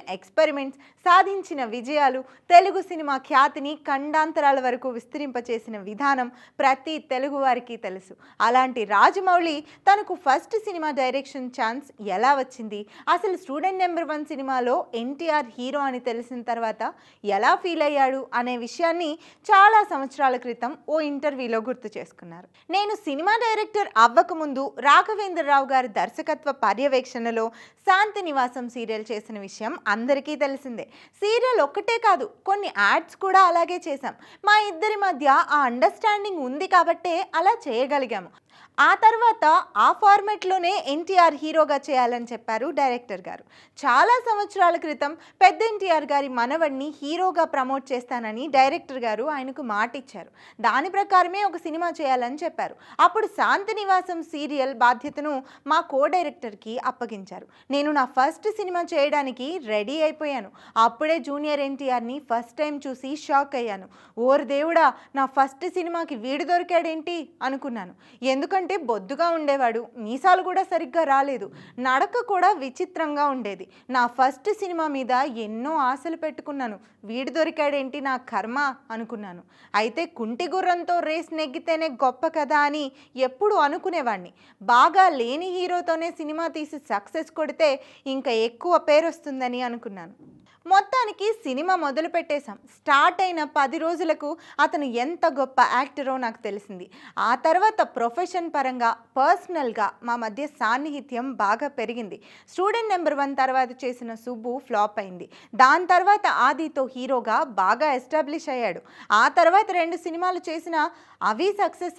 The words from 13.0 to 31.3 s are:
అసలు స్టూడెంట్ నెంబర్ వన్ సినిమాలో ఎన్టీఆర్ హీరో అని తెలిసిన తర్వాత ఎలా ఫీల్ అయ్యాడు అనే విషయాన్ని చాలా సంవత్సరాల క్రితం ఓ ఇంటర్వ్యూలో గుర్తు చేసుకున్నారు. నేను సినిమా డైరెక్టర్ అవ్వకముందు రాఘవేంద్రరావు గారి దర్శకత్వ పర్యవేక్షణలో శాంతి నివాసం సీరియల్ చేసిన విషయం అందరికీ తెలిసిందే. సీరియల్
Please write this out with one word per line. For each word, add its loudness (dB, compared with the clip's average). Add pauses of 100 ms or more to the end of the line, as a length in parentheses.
అసలు -2
స్టూడెంట్ -4
నెంబర్ -2
వన్ -8
సినిమాలో -2 (240)
ఎన్టీఆర్ -4
హీరో -6
అని -6
తెలిసిన -8 (100)
తర్వాత -4 (420)
ఎలా 4 (120)
ఫీల్ 0
అయ్యాడు 0 (200)
అనే -4
విషయాన్ని -2 (400)
చాలా 8 (100)
సంవత్సరాల 0
క్రితం -6 (220)
ఓ 0
ఇంటర్వ్యూలో -4
గుర్తు -6
చేసుకున్నారు. -18 (280)
నేను -2 (100)
సినిమా 0 (100)
డైరెక్టర్ -2 (140)
అవ్వకముందు 0 (220)
రాఘవేంద్రరావు 2
గారి 0
దర్శకత్వ -4 (140)
పర్యవేక్షణలో -2 (420)
శాంతి 2
నివాసం -2 (100)
సీరియల్ -6
చేసిన -8 (100)
విషయం -10 (220)
అందరికీ -2
తెలిసిందే. -6 (360)
సీరియల్ 2